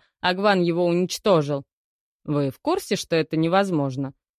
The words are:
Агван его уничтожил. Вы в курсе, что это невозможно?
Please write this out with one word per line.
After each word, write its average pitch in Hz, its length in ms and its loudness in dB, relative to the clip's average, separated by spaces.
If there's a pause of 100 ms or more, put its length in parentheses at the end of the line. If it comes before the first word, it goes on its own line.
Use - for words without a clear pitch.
(200)
Агван 185 420 2
его 170 240 0
уничтожил. 170 800 0 (580)
Вы 143 300 -2
в - 80 -20
курсе, 330 340 -2
что - 220 -2
это 160 200 -2
невозможно? 156 800 0 (240)